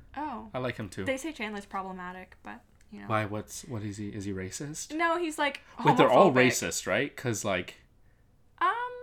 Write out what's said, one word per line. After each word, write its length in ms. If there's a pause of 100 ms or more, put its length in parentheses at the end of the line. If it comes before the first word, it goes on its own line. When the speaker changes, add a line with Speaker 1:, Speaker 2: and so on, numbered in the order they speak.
(160)
Speaker 1:
Oh. 380
Speaker 2:
I 60
like 180
him 120
too. 160
Speaker 1:
They 120
say 140
Chandler's 340
problematic, 800
but, 160 (320)
you 80
know. 80
Speaker 2:
Why? 180
What's, 380
what 200
is 140
he? 120
Is 160
he 80
racist? 640
Speaker 1:
No, 220
he's, 220
like, 220 (220)
Speaker 2:
Wait, 140
they're 120
all 220
Speaker 1:
homophobic. 180
Speaker 2:
racist, 360
right? 320
'Cause, 260
like, 340 (840)
Speaker 1:
Um, 80 (340)